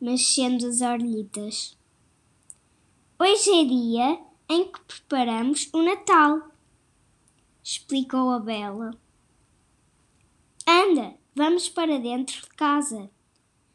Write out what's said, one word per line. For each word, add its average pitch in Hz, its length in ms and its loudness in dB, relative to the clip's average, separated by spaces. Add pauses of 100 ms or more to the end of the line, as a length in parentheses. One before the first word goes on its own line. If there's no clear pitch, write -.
mexendo 247 640 0
as 240 160 -2
orelhitas. 226 960 -6 (1400)
"Hoje 392 320 2
é 349 140 6
dia 247 560 0 (300)
em 349 200 0
que - 120 -20
preparamos 247 920 -2
o 320 100 2
Natal", 330 680 4 (1120)
explicou 262 680 -4
a 247 80 -2
Bela. 214 520 -8 (1800)
"Anda, 339 480 2 (180)
vamos 330 360 0
para 320 300 -2
dentro 247 420 -6
de - 80 -20
casa. 285 600 -2 (640)